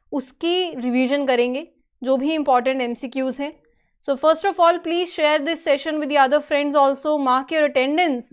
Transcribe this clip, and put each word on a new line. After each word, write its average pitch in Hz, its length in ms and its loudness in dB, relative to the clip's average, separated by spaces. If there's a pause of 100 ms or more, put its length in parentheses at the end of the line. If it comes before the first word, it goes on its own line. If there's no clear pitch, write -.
(120)
उसकी 330 720 -4
रिवीजन 254 440 0
करेंगे, 247 480 0 (300)
जो 262 140 2
भी 277 160 0
इंपॉर्टेंट 262 480 0
एमसीक्यूज़ 262 600 -6
हैं। 285 120 -8 (540)
So 277 80 0
first 311 300 2
of 392 140 -2
all, 339 200 4
please 349 320 -4
share 311 340 2
this 320 180 -4
session 302 360 -2
with 294 100 -4
the 294 140 2
other 269 160 2
friends 294 360 -2
also। 277 420 2
Mark 269 340 0
your 311 140 2
attendance 285 680 0